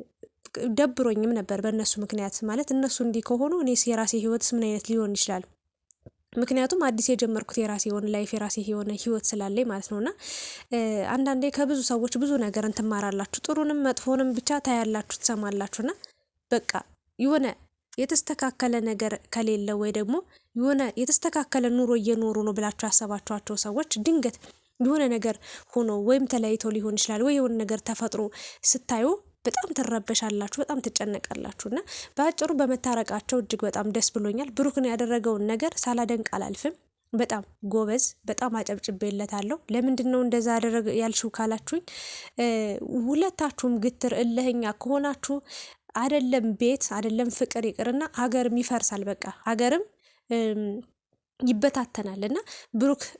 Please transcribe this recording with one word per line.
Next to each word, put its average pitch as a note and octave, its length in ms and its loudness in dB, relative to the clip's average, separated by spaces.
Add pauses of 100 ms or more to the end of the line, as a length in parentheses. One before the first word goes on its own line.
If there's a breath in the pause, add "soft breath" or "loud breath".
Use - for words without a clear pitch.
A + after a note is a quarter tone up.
(720)
ደብሮኝም A#3 640 2
ነበር G3 260 -2
በእነሱ G#3+ 380 0
ምክንያት። G3+ 460 -4
ማለት A3 260 -2
እነሱ C4+ 320 2
እንዲህ A3+ 220 0
ከሆኑ C4 340 2
እኔስ B3+ 260 2
የራሴ A3 320 0
ህይወትስ A3+ 360 0
ምን A#3 120 2
አይነት G#3+ 220 -2
ሊሆን A3 260 0
ይችላል? G3 320 -2 (960)
ምክንያቱም C4 440 2
አዲስ A#3+ 260 2
የጀመርኩት A3+ 500 0
የራሴ G#3+ 280 0
የሆነ G#3 220 -2
ላይፍ G#3 240 -2
የራሴ G#3 300 -2
የሆነ G#3 320 -4
ህይወት G#3+ 320 -2
ስላለኝ G3+ 420 0
ማለት G3 200 -6
ነውና፣ A3 220 -2 (580 loud breath)
እ፣ A#3+ 120 -2 (280)
አንዳንዴ C4+ 440 0
ከብዙ C#4 320 0
ሰዎች A#3+ 340 0
ብዙ C#4 200 2
ነገርን G#3+ 360 0
ትማራላችሁ። G3+ 680 -2
ጥሩንም D4+ 380 0
መጥፎንም C4 520 2
ብቻ C#4+ 280 0
ታያላችሁ፣ A3 560 0
ትሰማላችሁና G#3 760 -2 (600 loud breath)
በቃ A#3+ 200 0 (480)
የሆነ C#4 260 4 (480)
የተስተካከለ B3+ 920 0
ነገር G#3+ 300 0 (180)
ከሌለ G#3+ 440 0
ወይ G#3 180 0
ደግሞ G#3+ 220 0 (400 soft breath)
የሆነ C4+ 260 4 (160)
የተስተካከለ C4 720 2
ኑሮ B3 240 4
እየኖሩ A3 460 2
ነው G#3+ 120 0
ብላችሁ G#3 320 -2
ያሰባችኋቸው G#3 760 -2
ሰዎች A#3 400 -2
ድንገት B3+ 380 2 (420 loud breath)
የሆነ C#4+ 300 4
ነገር A3+ 260 0 (340 loud breath)
ሆኖ A3+ 220 0 (120)
ወይም C4 240 4
ተለያይተው A3 440 0
ሊሆን G#3+ 260 -2
ይችላል G#3+ 260 0
ወይ C#4+ 100 4
የሆነ B3+ 240 4
ነገር G#3+ 240 -2
ተፈጥሮ A3 400 -4 (440 loud breath)
ስታዩ B3 420 2 (360)
በጣም F#5 280 -2
ትረበሻላችሁ፣ A3 880 -2
በጣም C#4+ 240 -2
ትጨነቃላችሁ። - 840 -6
እና A#3+ 120 -2 (320 loud breath)
በአጭሩ D#4 440 0
በመታረቃቸው B3 840 0
እጅግ A3 240 -2
በጣም G#3 300 -2
ደስ A3 180 2
ብሎኛል። A3 420 -2
ብሩክን C#4 340 2
ያደረገውን A3+ 600 0
ነገር A3+ 320 0
ሳላደንቅ A#3 560 -2
አላልፍም። G3+ 400 -4 (400)
በጣም A3+ 300 -2 (220)
ጎበዝ፣ G#3+ 400 0 (200)
በጣም A3+ 300 -2
አጨብጭቤለታለሁ። G#3 1040 -4 (120)
«ለምንድን B3 400 2
ነው B3+ 120 4
እንደዛ A#3+ 300 2
አደረገ A3+ 420 2
ያልሽው?» A3+ 380 0
ካላችሁኝ፣ A3+ 520 -2 (520 loud breath)
እ፣ A#3+ 120 2 (540)
ሁለታችሁም C#4+ 800 0
ግትር B3 380 0
እልህኛ A#3+ 480 2 (100)
ከሆናችሁ C#4+ 640 -2 (580 loud breath)
አይደለም B3+ 600 2
ቤት B3 360 2
አይደለም A3 400 0
ፍቅር - 340 -2
ይቅርና A#3+ 380 0 (100)
ሀገርም A#3+ 440 2
ይፈርሳል። A3+ 480 0
በቃ G3+ 180 -4 (180)
ሀገርም፣ B3 440 2 (440 soft breath)
እም፣ A3 360 0 (760)
ይበታተናል። A3+ 840 0
እና A#3+ 140 0 (360 loud breath)
ብሩክ፣ C4+ 280 4 (180)